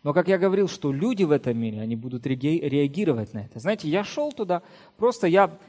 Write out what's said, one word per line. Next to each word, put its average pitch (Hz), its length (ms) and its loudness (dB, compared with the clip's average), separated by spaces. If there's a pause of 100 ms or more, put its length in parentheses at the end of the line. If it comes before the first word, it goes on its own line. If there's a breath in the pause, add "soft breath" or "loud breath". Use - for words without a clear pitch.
Но, 147 120 -2
как 175 140 4
я 190 100 4
говорил, 190 300 2
что - 240 -4
люди 196 320 0
в 156 80 2
этом 123 260 0
мире, 110 240 -4
они 113 140 -4
будут 120 300 -10
реаги-, 139 360 -2
реагировать 143 720 0
на 110 60 -8
это. 104 200 -12
Знаете, 160 300 -4
я 185 140 0
шел 294 280 -4
туда, 180 300 -4 (360 loud breath)
просто 233 300 0
я, 180 240 6 (180 loud breath)